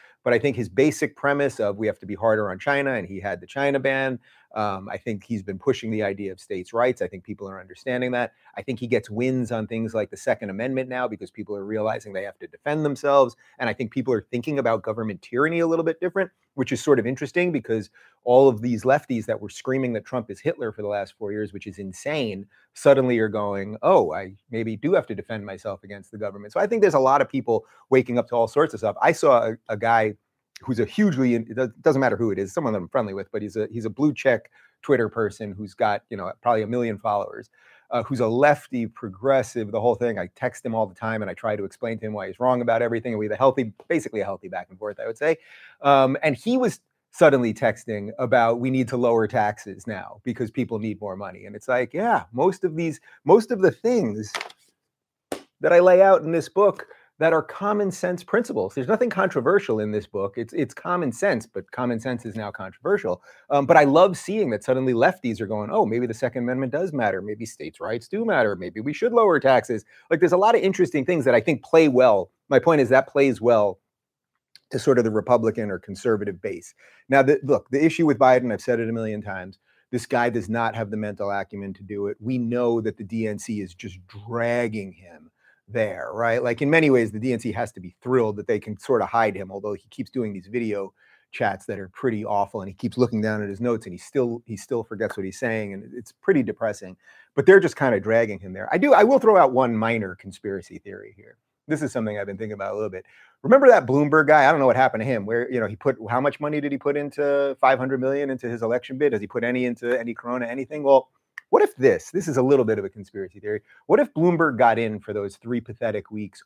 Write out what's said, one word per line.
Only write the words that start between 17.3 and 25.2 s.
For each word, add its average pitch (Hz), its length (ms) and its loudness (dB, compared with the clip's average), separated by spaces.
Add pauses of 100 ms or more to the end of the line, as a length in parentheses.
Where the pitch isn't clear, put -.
because 113 360 -4 (360)
all 131 240 8
of 113 120 0
these 117 220 -2
lefties 127 420 0
that 110 140 -4
were 107 100 -12
screaming 131 440 -4
that 107 120 -6
Trump 120 240 -8
is 98 120 -14
Hitler 135 320 -4
for - 80 -14
the 104 80 -6
last 101 280 -6
four 101 140 -10
years, 104 220 -8
which 101 120 -16
is 101 140 -14
insane, 104 640 -6 (280)
suddenly 127 460 4
are 110 100 0
going, 104 520 -6
"Oh, 127 320 4
I 95 220 -10 (140)
maybe 113 260 -6
do 139 180 -2
have 175 140 0
to 110 80 -8
defend 101 300 -12